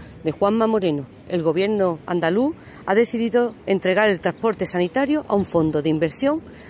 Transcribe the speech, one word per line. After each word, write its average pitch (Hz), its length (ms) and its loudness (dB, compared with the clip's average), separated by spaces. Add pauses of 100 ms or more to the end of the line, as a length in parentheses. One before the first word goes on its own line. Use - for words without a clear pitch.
(240)
de 160 80 0
Juanma 214 340 2
Moreno. 185 380 0 (240)
El 175 140 -2
gobierno 185 640 0
andaluz 180 480 0 (320)
ha 190 80 2
decidido 233 600 2 (120)
entregar 196 420 2
el 190 120 0
transporte 196 440 -2
sanitario 262 640 0
a - 60 2
un 202 100 2
fondo 156 380 0
de 160 80 0
inversión, 170 500 0 (300)